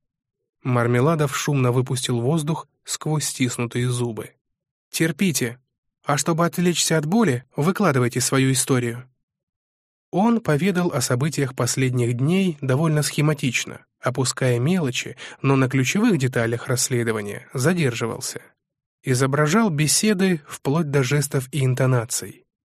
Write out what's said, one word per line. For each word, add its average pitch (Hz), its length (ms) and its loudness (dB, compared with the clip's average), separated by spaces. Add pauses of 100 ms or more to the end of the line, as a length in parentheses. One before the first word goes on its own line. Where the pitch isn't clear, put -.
(640)
Мармеладов 127 720 2
шумно 131 340 0
выпустил 127 500 -2
воздух 151 460 -2 (180)
сквозь 151 400 -4
стиснутые 123 680 -2
зубы. 120 400 -4 (600)
"Терпите, 160 680 -2 (440)
а 143 140 0
чтобы 170 300 0
отвлечься 170 500 0
от 151 80 0
боли, 160 400 2 (120)
выкладывайте 139 640 2
свою 135 320 2
историю". 123 540 -2 (1040)
Он 226 300 2
поведал 175 500 0
о 135 100 -2
событиях 135 540 -2
последних 123 600 0
дней 170 460 0
довольно 147 420 2
схематично, 147 840 -2 (140)
опуская 127 580 0
мелочи, 143 580 -2 (240)
но 135 140 4
на 131 140 4
ключевых 160 500 2
деталях 117 480 -2
расследования 113 880 -2
задерживался. 123 880 -2 (640)
Изображал 151 640 2
беседы 180 800 0
вплоть 147 420 -2
до 139 140 2
жестов 139 480 -2
и 139 120 0
интонаций, 127 800 -2 (200)